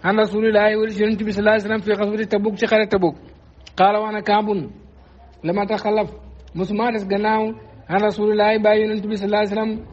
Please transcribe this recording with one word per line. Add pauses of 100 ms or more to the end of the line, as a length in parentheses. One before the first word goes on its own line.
An
Rasulillahi,
wala
ci
Yonent
bi
sallallahu
alayhi
wa
sallam,
fi
xaswati
Tabuk,
ci
xare
Tabuk. (600)
Qaala,
wax
na
Kaabun, (840)
Lama
taxallaf, (440)
musuma
des
gannaaw. (420)
An
Rasulillahi,
bàyyi
Yonent
bi
sallallahu
alayhi
wa
sallam (200)